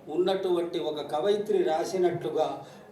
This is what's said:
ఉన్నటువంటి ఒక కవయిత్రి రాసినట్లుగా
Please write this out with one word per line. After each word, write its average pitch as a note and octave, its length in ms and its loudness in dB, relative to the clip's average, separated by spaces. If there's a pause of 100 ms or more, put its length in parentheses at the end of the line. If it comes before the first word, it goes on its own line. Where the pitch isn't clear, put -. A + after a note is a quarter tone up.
ఉన్నటువంటి F3 720 0
ఒక D3+ 220 -4
కవయిత్రి G3 640 2
రాసినట్లుగా D#3+ 1040 0 (240)